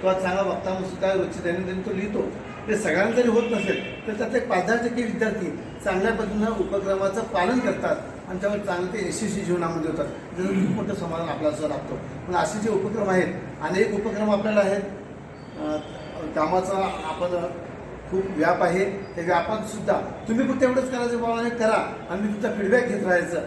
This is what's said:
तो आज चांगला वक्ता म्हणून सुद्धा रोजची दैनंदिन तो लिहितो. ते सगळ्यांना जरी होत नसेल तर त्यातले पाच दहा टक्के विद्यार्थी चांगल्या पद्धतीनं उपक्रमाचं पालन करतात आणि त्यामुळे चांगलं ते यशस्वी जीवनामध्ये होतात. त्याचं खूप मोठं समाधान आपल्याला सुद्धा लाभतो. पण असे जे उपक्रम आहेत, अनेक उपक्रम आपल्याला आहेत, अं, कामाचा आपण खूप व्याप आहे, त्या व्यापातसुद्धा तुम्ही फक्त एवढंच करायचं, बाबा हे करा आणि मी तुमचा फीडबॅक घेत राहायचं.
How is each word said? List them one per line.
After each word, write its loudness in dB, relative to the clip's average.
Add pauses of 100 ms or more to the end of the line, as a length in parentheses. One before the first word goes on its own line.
तो 4
आज 4
चांगला 0
वक्ता -2
म्हणून -4
सुद्धा 0
रोजची 0
दैनंदिन -2
तो -4
लिहितो. -2 (440)
ते 2
सगळ्यांना 2
जरी 6
होत 6
नसेल -2
तर -4
त्यातले 0
पाच 2
दहा 4
टक्के 0
विद्यार्थी -2 (240)
चांगल्या 2
पद्धतीनं 0
उपक्रमाचं 0
पालन 2
करतात 0 (340)
आणि -6
त्यामुळे 0
चांगलं -2
ते -2
यशस्वी -2
जीवनामध्ये 0
होतात. -2
त्याचं -4
खूप 2
मोठं 0
समाधान -4
आपल्याला 0
सुद्धा -2
लाभतो. -6 (320)
पण -2
असे 0
जे 2
उपक्रम 0
आहेत, 4 (280)
अनेक 2
उपक्रम 0
आपल्याला 4
आहेत, 4 (760)
अं, -4 (580)
कामाचा 2 (140)
आपण -2 (640)
खूप 0
व्याप 4
आहे, 4
त्या -8
व्यापातसुद्धा 0 (260)
तुम्ही 2
फक्त 2
एवढंच 4
करायचं, 0
बाबा 0
हे 2
करा 2 (160)
आणि -2
मी 0
तुमचा -2
फीडबॅक 4
घेत 0
राहायचं. 2